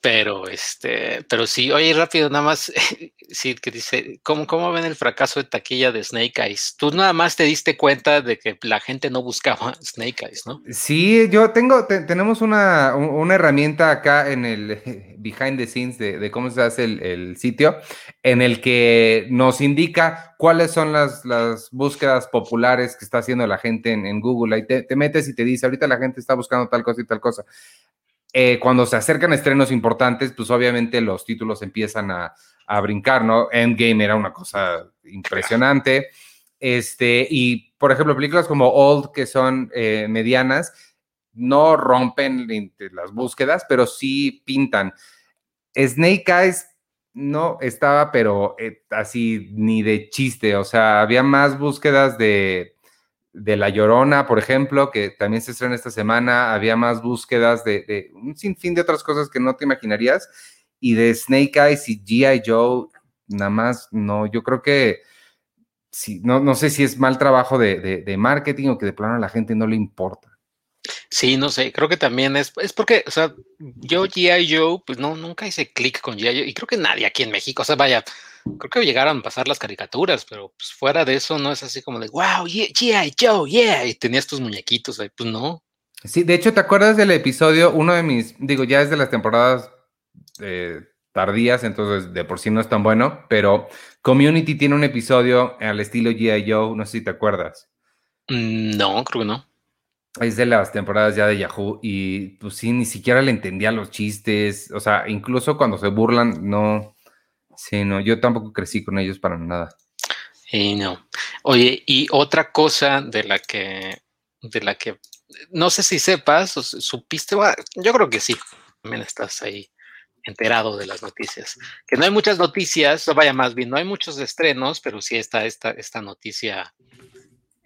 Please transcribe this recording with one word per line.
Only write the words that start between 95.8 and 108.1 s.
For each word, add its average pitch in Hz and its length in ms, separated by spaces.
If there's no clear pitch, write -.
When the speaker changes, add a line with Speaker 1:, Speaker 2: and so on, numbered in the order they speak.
Speaker 2:
estilo 117 300
G 110 280
I 101 120
Joe, 110 260
no 107 100
sé 113 120
si 107 60
te 101 60
acuerdas. 90 580
Speaker 1:
Mm, 110 480
no, 101 280
creo 117 180
que 107 40
no. 113 200
Speaker 2:
Es 117 160
de 120 100
las 110 260
temporadas 104 420
ya 104 120
de 104 120
Yahoo 101 440
y, 98 560
pues 107 180
sí, 117 160
ni 123 120
siquiera 123 380
le 135 80
entendía 101 400
los 107 200
chistes, 104 840
o 104 80
sea, 104 280
incluso 123 480
cuando 117 220
se 101 100
burlan, 110 600
no, 104 480
sí, 101 280
no, 98 160
yo 110 180